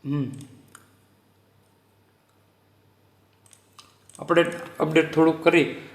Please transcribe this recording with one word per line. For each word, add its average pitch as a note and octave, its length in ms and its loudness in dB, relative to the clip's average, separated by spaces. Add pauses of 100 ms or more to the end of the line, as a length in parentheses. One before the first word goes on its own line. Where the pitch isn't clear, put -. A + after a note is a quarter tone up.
હમ. C#3+ 180 -4 (4000)
અપડેટ, E3+ 640 -2
અપડેટ D#3 340 0
થોડુંક D#3+ 300 2
કરી E3+ 180 4 (320)